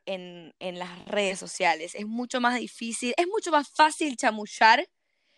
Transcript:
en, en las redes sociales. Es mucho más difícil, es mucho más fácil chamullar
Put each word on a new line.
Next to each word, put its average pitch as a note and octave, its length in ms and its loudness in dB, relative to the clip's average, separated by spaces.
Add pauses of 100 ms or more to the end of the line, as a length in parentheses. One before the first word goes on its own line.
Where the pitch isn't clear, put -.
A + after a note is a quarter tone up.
en, F3 540 -10
en F3 180 -8
las F3 280 -12
redes F#3+ 300 0
sociales. E3+ 600 -2
Es G#3 100 -8
mucho A#3+ 340 -4
más A#3+ 200 2
difícil, A#3 560 -6
es F4 100 2
mucho G4 240 -4
más D4 200 4
fácil D#4 460 2
chamullar A3+ 720 4 (500)